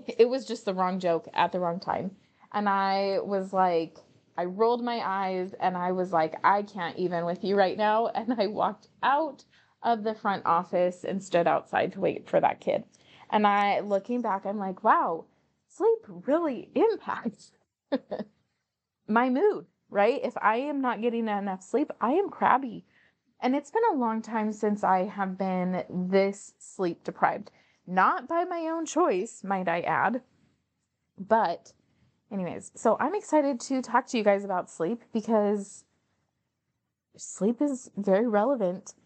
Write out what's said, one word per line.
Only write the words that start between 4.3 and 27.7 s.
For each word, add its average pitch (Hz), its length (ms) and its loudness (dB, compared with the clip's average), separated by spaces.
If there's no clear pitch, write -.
I 175 80 -2
rolled 226 400 0
my 240 200 -4
eyes 190 540 -4
and 180 180 0
I 180 160 0
was 185 200 -2
like, 160 320 0
"I 202 180 4
can't 190 340 -8
even 175 280 -2
with 175 180 -4
you 190 140 0
right 190 200 4
now." 214 320 2
And 226 300 -4
I 202 80 0
walked 196 420 -4
out 285 420 0
of 233 220 0
the 220 100 -2
front 202 320 -2
office 180 560 2
and 190 200 -4
stood 170 260 2
outside - 440 0
to 196 80 -12
wait 165 280 -2
for 175 120 2
that - 200 2
kid. - 240 -2
And 214 160 2
I, 202 340 2
looking 208 420 -2
back, 196 240 -4
I'm 202 120 -4
like, 190 260 -6
"Wow, 226 400 2
sleep 440 400 2
really 254 680 -2
impacts - 760 -2
<laughs> - 1160 -10
my 233 200 2
mood," 262 380 2
right? 214 320 2
If 247 140 -4
I 220 220 2
am 285 220 -4
not 233 200 -2
getting 226 280 0
enough 196 340 -4
sleep, - 280 -2
I 233 120 2
am 359 180 0
crabby. 220 540 0
And 254 140 0
it's 285 160 -4
been 453 120 0
a 302 60 -2
long 226 220 -2
time 220 320 -4
since 208 300 -2
I 185 220 2
have 190 340 -6
been 185 500 -2
this 196 720 0
sleep - 460 -6
deprived. - 460 -2